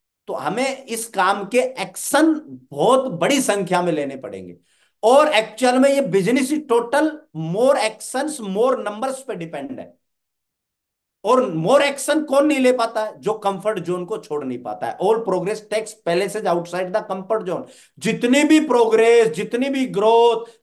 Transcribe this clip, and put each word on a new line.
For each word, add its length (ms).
तो 60
हमें 520
इस 200
काम 420
के 120
एक्शन 800
बहुत 340
बड़ी 360
संख्या 400
में 100
लेने 240
पड़ेंगे। 420
और 240
एक्चुअल 520
में 100
ये 120
बिजनेस 500
ही 60
टोटल 600
more 380
actions, 640
more 440
numbers 300
पे 200
डिपेंड 440
है। 180
और 320
more 260
action 440
कौन 200
नहीं 140
ले 120
पाता 340
है? 140
जो 140
कंफर्ट 460
जोन 260
को 120
छोड़ 280
नहीं 180
पाता 240
है। 100
All 180
progress 440
takes 180
places 360
outside 480
the 200
comfort 380
zone। 140
जितनी 440
भी 160
प्रोग्रेस, 680
जितनी 420
भी 160
ग्रोथ, 600